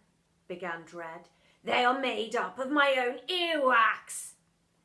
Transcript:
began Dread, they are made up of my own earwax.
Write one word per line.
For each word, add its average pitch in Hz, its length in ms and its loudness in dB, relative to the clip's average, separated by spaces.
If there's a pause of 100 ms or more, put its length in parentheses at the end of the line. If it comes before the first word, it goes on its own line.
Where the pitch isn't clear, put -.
(480)
began 175 380 -10
Dread, 165 440 -16 (340)
they 240 200 0
are 247 160 4
made 226 360 -4
up - 240 -4
of 254 100 -6
my 277 280 4
own 254 300 -2
earwax. 285 1040 0 (520)